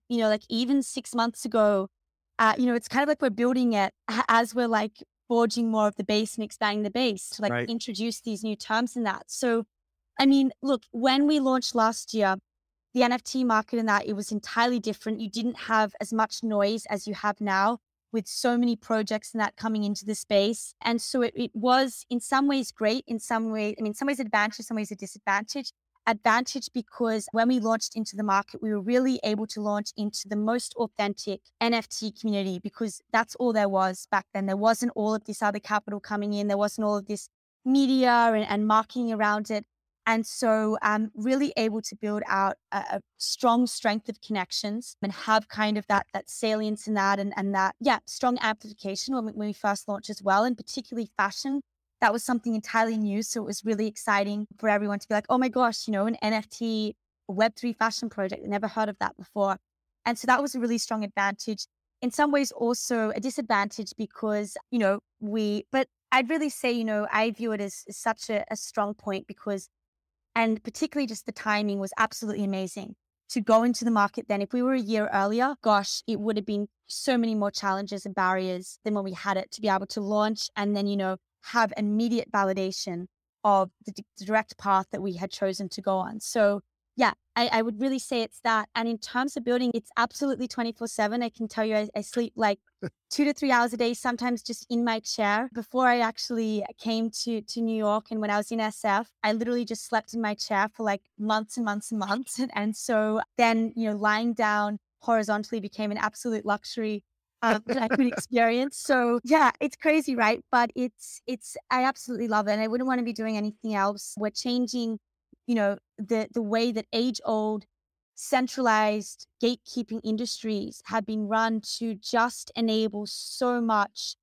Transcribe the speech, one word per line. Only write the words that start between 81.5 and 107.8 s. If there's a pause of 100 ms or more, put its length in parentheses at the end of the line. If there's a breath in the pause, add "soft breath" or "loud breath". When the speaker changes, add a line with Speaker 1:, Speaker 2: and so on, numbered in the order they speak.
Speaker 1:
immediate
validation (380)
of (160)
the
d-, (140)
the
direct
path
that
we
had
chosen
to
go
on.
So (360)
yeah, (240)
I,
I
would
really
say
it's
that.
And
in
terms
of
building,
it's
absolutely
twenty-four
seven.
I
can
tell
you,
I,
I
sleep,
like, (240)
Speaker 2:
<laughs> (200)
Speaker 1:
two
to
three
hours
a
day,
sometimes
just
in
my
chair.
Before
I
actually (100)
came (120)
to,
to
New
York
and
when
I
was
in
S
F, (140)
I
literally
just
slept
in
my
chair
for,
like, (180)
months
and
months
and
months.
<laughs>
And,
and
so (160)
then,
you
know,
lying
down (220)
horizontally
became
an
absolute
luxury, (380)
uh,
that